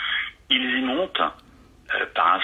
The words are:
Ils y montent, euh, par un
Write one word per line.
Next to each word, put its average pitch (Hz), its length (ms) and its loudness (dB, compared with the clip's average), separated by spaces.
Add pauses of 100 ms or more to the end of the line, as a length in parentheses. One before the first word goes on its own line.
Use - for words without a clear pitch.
(500)
Ils 127 300 0
y - 20 -2
montent, 135 380 -2
euh, - 840 -4 (120)
par 87 180 4
un 95 100 2